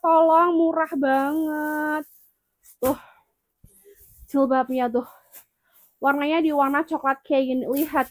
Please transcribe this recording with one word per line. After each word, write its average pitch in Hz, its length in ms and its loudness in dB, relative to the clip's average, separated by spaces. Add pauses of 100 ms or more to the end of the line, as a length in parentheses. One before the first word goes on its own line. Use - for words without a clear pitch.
Tolong, 330 560 4
murah 320 360 0
banget. 302 1080 -2 (800)
Tuh, 254 160 0 (1300)
jilbabnya 254 640 -2
tuh. 240 160 -4 (960)
Warnanya 285 400 0
di 311 80 0
warna 285 320 2
coklat 269 400 -4
kayak 269 240 0
gini. 254 160 -2
Lihat, 277 480 -2